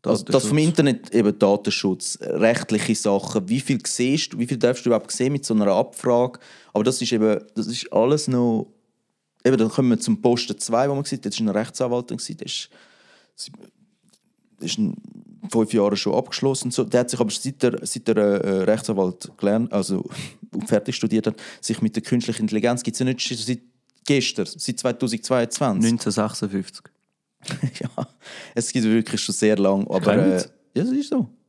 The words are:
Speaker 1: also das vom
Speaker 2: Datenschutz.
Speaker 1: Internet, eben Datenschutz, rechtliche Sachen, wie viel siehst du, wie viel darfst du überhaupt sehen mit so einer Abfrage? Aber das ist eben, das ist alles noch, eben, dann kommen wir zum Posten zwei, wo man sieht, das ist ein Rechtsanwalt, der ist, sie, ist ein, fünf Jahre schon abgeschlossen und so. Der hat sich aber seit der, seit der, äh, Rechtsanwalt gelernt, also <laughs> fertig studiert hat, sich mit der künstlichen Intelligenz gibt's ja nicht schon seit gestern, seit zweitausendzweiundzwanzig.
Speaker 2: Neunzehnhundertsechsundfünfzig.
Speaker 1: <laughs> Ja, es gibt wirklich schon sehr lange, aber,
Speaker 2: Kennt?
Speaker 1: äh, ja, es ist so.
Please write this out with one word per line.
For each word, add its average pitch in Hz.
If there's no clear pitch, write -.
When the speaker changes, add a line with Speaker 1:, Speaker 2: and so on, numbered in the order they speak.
Speaker 1:
also -
das -
vom 147
Speaker 2:
Datenschutz. 156
Speaker 1:
Internet, 143
eben 104
Datenschutz, 101
rechtliche 107
Sachen, 98
wie 120
viel 135
siehst 135
du, -
wie 120
viel 131
darfst 120
du -
überhaupt 110
sehen 131
mit 143
so -
einer 107
Abfrage? 120
Aber 107
das 123
ist 120
eben, 107
das 110
ist -
alles 139
noch, 120
eben, 127
dann 110
kommen 127
wir 110
zum 110
Posten 120
zwei, 120
wo 139
man 139
sieht, -
das 104
ist -
ein 107
Rechtsanwalt, 120
der 113
ist, -
sie, -
ist -
ein, 104
fünf 110
Jahre 104
schon -
abgeschlossen 131
und 123
so. 131
Der 117
hat 123
sich 123
aber 110
seit -
der, 123
seit -
der, 107
äh, 101
Rechtsanwalt 98
gelernt, 110
also 95
<laughs> -
fertig 117
studiert 110
hat, 107
sich -
mit 107
der 110
künstlichen 120
Intelligenz 110
gibt's 113
ja 127
nicht 127
schon 123
seit 117
gestern, 127
seit -
zweitausendzweiundzwanzig. 117
Speaker 2:
Neunzehnhundertsechsundfünfzig. 107
Speaker 1:
<laughs> -
Ja, -
es 117
gibt 113
wirklich 110
schon -
sehr 107
lange, 98
aber, 101
Speaker 2:
Kennt? 92
Speaker 1:
äh, 123
ja, 160
es 247
ist 285
so. 240